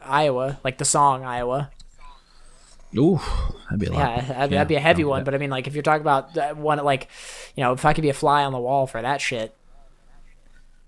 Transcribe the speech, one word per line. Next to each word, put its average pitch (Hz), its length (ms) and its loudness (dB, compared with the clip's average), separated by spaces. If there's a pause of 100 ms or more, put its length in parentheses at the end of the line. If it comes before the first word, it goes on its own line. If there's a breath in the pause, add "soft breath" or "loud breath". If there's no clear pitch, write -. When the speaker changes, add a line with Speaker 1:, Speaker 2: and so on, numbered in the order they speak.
Speaker 1:
Iowa, 135 580 0
like, 131 160 -4
the 147 60 -2
song 139 400 4
Iowa. 127 460 -4 (1300 soft breath)
Speaker 2:
Ooh, 156 240 4 (460 loud breath)
that'd 104 120 -4
be 101 80 -2
a - 60 -4
lot. - 80 -2
Speaker 1:
Yeah, 123 160 0
that'd, 127 120 -4
Speaker 2:
Yeah, 143 300 0
Speaker 1:
that'd 147 100 2
be 156 60 0
a 139 60 0
heavy 165 220 4
Speaker 2:
no, 143 80 0
Speaker 1:
one, 135 100 -2
Speaker 2:
that 131 60 -6
Speaker 1:
but 139 80 0
I 139 40 0
mean, 139 120 -4
like, 131 180 -4
if 143 60 -8
you're 147 100 -4
talking 156 160 2
about 147 340 0
that 151 220 -2
one, 151 280 0
like, 139 220 0 (480 loud breath)
you - 80 -4
know, 127 100 2
if 131 120 -2
I 151 80 6
could 156 100 0
be 151 60 2
a 135 60 2
fly 143 300 2
on 139 80 -2
the 131 60 -4
wall 131 300 0
for 113 120 -8
that 131 200 -2
shit. 113 340 -6 (1300)